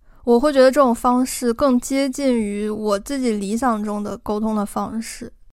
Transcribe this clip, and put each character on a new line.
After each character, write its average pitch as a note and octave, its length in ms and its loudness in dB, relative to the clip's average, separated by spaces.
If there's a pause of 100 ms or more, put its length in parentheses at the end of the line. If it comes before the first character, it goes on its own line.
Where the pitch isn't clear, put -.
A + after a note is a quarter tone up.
(240)
我 A#3+ 160 4
会 D4 120 4
觉 C4+ 80 4
得 C4 100 8
这 C#4 120 4
种 A#3+ 120 4
方 B3 320 2
式 A#3+ 280 -4
更 B3+ 260 2
接 C4+ 300 -2
近 C4 260 0
于 G#3 340 -2
我 G#3 300 -2
自 C#4+ 180 -6
己 B3+ 140 0
理 G#3 240 -4
想 A3+ 280 0
中 G#3 200 -4
的 G3+ 140 -8
沟 G#3 220 -4
通 A3 160 -2
的 G3+ 100 -2
方 G#3+ 360 -6
式。 - 300 -14 (260)